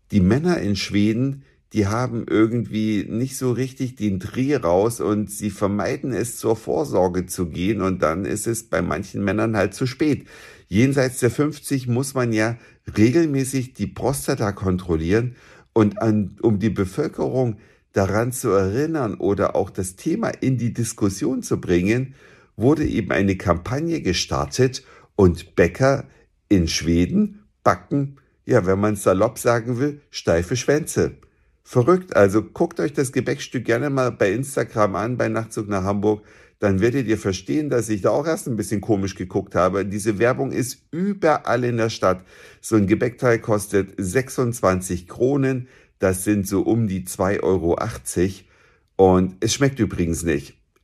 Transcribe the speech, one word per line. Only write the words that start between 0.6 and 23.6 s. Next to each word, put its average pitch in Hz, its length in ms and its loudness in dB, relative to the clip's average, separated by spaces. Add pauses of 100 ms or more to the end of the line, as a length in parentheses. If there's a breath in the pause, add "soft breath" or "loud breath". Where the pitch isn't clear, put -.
Schweden, 110 640 -2 (300 soft breath)
die 104 160 0
haben 117 400 -4
irgendwie 107 800 0
nicht 127 280 -4
so 127 140 -2
richtig 127 460 -4
den 95 240 -2
Dreh 131 340 -2
raus 101 460 2
und 104 320 -2
sie 107 180 -6
vermeiden 104 640 -2
es, 113 240 -4
zur 113 180 0
Vorsorge 92 720 0
zu 90 200 -6
gehen 90 340 -2
und 95 220 -2
dann 80 220 0
ist 98 220 -4
es 113 220 -6
bei 85 140 0
manchen 87 420 -4
Männern 110 320 0
halt 98 180 0
zu 135 120 -4
spät. 131 420 -2 (400 loud breath)
Jenseits 131 500 2
der 117 140 2
fünfzig 143 560 -2
muss 127 260 -2
man 123 180 0
ja 110 240 0 (400 loud breath)
regelmäßig 131 800 2
die 202 140 -4
Prostata 127 640 -2
kontrollieren 92 840 0 (360 loud breath)
und 104 300 2
an, 107 400 0
um 107 160 2
die 104 120 0
Bevölkerung 123 880 -2 (340 soft breath)
daran 107 400 0
zu 123 180 -2
erinnern 110 640 0
oder 98 400 0
auch 95 160 0
das - 240 -6
Thema 196 340 -2
in 131 300 0
die 113 140 -2
Diskussion 120 680 -2
zu - 180 -4
bringen, 101 540 0 (420 loud breath)
wurde 143 280 2
eben - 280 -2
eine 95 240 2
Kampagne 123 640 -2